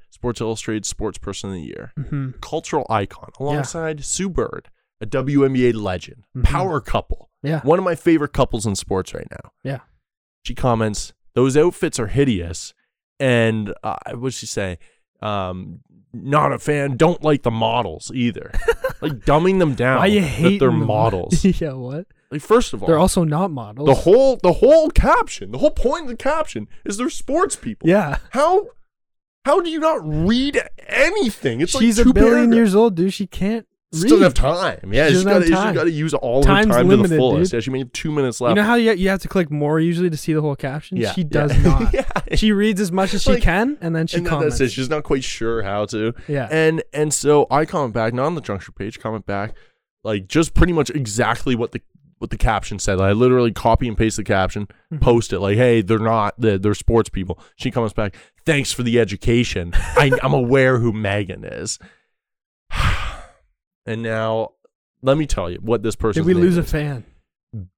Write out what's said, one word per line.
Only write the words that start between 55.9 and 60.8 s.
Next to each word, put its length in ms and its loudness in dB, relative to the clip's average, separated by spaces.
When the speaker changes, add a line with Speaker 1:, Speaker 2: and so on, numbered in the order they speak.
Speaker 1:
not, 400 0
they're, 200 2
they're 160 0
sports 360 0
people." 280 -8
She 140 -6
comments 220 -2
back, 240 -4
"Thanks 260 0
for 100 -6
the 160 2
education. 760 0
I, 360 2
I'm 100 0
aware 460 2
who 140 0